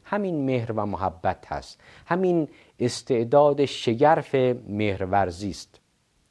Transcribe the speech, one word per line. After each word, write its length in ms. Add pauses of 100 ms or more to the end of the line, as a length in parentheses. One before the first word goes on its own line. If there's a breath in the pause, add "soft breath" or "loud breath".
همین 420
مهر 260
و 140
محبت 640
هست، 320 (260 loud breath)
همین 420 (320 loud breath)
استعداد 840
شگرف 680 (320)
مهرورزی 840
است. 300 (520)